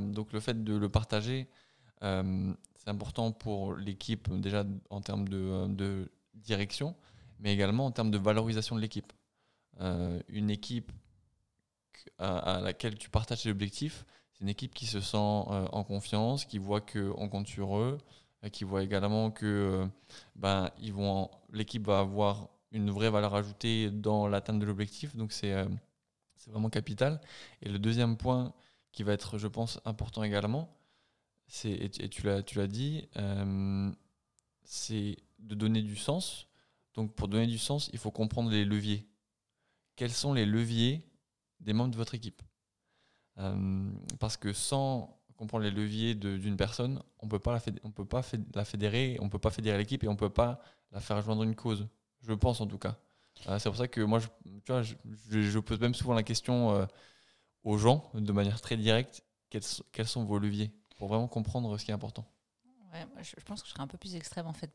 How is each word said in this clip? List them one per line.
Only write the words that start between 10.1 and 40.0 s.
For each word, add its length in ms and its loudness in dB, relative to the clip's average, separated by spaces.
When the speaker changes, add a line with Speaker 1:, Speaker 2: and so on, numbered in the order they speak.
Speaker 1:
une 200 0
équipe 440 -4
à, 200 -2
à 40 -4
laquelle 360 -4
tu 120 -16
partages 340 0
tes 60 0
objectifs, 560 -4
c'est 120 -20
une 60 0
équipe 240 -6
qui 120 -10
se 160 -2
sent, 160 -2
euh, 540 2
en 120 -2
confiance, 600 0
qui 120 -6
voit 240 0
qu'on 480 -4
compte 180 -2
sur 300 -2
eux, 200 0
euh, 40 -6
qui 140 -10
voit 200 0
également 480 2
que, 140 -6
euh, 420 2
ben, 440 2
ils 140 -6
vont, 360 0
l'équipe 340 -4
va 140 6
avoir 480 2
une 200 2
vraie 180 4
valeur 260 4
ajoutée 560 0
dans 360 2
l'atteinte 320 2
de 60 2
l'objectif. 520 -4
Donc 160 -4
c'est, 200 -2
euh, 120 2
c'est 140 -20
vraiment 180 0
capital. 500 0
Et 80 -6
le 100 0
deuxième 360 4
point 380 0
qui 100 -6
va 100 2
être, 240 -4
je 100 -2
pense, 380 -4
important 380 -4
également, 460 0
C'est, 200 -4
et 180 -2
tu, 140 -10
et 60 -6
tu 180 -10
l'as, 160 2
tu 160 -6
l'as 80 2
dit, 500 -4
euh, 760 0
c'est 540 -4
de 160 -8
donner 260 4
du 140 -2
sens. 520 -4
Donc, 220 -2
pour 120 0
donner 200 4
du 100 0
sens, 340 -2
il 80 -8
faut 120 -4
comprendre 400 0
les 140 4
leviers. 420 0
Quels 180 -2